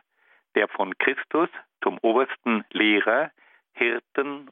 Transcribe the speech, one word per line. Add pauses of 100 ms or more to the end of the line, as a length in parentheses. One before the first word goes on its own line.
(560)
der
von
Christus (320)
zum
obersten
Lehrer (440)
Hirten